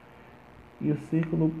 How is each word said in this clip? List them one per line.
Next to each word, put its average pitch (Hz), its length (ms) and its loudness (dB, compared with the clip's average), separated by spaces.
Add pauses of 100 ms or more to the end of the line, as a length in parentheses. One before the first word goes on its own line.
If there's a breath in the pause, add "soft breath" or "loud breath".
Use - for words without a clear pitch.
(800 loud breath)
E 151 100 0
o 147 60 2
Círculo 160 520 0 (120)